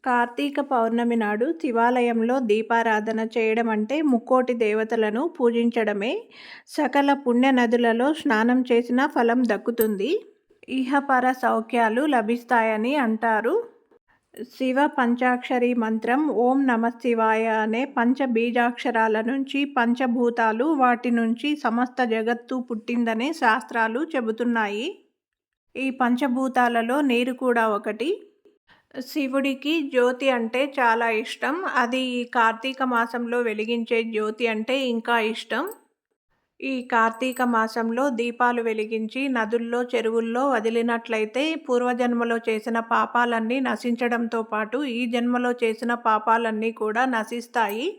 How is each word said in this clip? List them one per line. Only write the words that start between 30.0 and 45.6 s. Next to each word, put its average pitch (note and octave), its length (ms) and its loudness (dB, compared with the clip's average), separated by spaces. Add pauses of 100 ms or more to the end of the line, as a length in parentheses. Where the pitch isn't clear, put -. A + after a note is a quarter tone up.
అంటే A#3+ 400 0
చాలా A#3 460 2
ఇష్టం. A#3+ 420 -4 (180)
అది B3 360 0
ఈ B3 180 -4
కార్తీక B3 560 0
మాసంలో A#3+ 560 -2
వెలిగించే A3+ 580 -2 (120)
జ్యోతి G#3+ 360 -2
అంటే A3 300 -2 (100)
ఇంకా A#3 300 0 (100)
ఇష్టం. A3+ 380 -4 (960)
ఈ C4+ 240 -6
కార్తీక A#3+ 640 0
మాసంలో A3+ 640 0
దీపాలు A#3+ 540 -2
వెలిగించి A3 640 -4
నదుల్లో, A#3 560 -2
చెరువుల్లో A#3 640 -2
వదిలినట్లయితే A3+ 960 0 (120)
పూర్వజన్మలో A#3+ 840 0
చేసిన A3+ 460 -2
పాపాలన్నీ A#3 760 0
నశించడంతో A#3+ 840 -2
పాటు G#3+ 360 -4 (100)
ఈ A#3 180 -4
జన్మలో B3 460 0
చేసిన A#3 480 -2